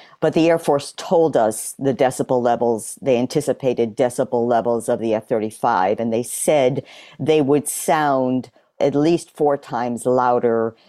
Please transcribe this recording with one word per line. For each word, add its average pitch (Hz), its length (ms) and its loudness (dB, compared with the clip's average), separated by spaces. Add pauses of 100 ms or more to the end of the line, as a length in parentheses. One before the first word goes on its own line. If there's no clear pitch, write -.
(200)
But 156 140 0
the 165 160 2
Air 165 100 2
Force 143 380 -2
told 160 400 2
us 110 420 -2
the 135 140 0
decibel 127 480 0
levels, 117 600 -2
they 127 160 2
anticipated 123 800 -2
decibel 123 500 -2
levels 117 440 0
of 120 100 0
the 110 140 -2
F 110 160 -4
thirty-five, 107 720 0
and 113 100 -4
they 113 120 -2
said 135 600 0 (340)
they 156 240 2
would 143 280 0
sound 135 840 -2 (280)
at 135 140 2
least 156 440 0
four 147 200 2
times 120 480 -6
louder 120 680 2 (140)